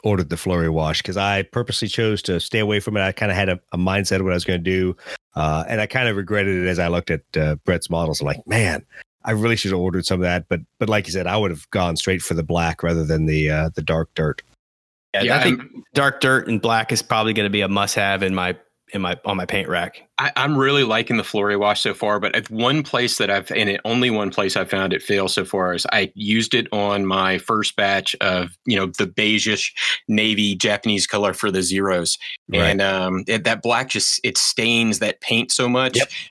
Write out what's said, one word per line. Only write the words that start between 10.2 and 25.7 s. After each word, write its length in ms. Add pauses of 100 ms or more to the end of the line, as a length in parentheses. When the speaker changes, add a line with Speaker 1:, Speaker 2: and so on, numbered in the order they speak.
Speaker 1:
of 40
that." 240
But, 120 (180)
but 100
like 200
you 40
said, 140
I 100
would 140
have 220
gone 240
straight 260
for 120
the 100
black 400
rather 200
than 220
the, 240
uh, 240
the 80
dark 320
dirt. 280 (720)
Speaker 2:
Yeah, 80
Speaker 3:
Yeah, 160
Speaker 2:
I 40
think 200
Speaker 3:
I'm 200 (120)
Speaker 2:
dark 260
dirt 260
and 160
black 300
is 100
probably 300
gonna 180
be 120
a 60
must-have 540
in 120
my, 200 (380)
in 80
my, 240
on 120
my 100
paint 220
rack. 340 (160)
Speaker 3:
I, 180
I'm 200
really 280
liking 340
the 60
Flory 340
wash 240
so 100
far, 280
but 140
at 160
one 320
place 360
that 100
I've, 220
and 180
it, 160
only 240
one 220
place 260
I've 140
found 240
it 80
fail 260
so 160
far 300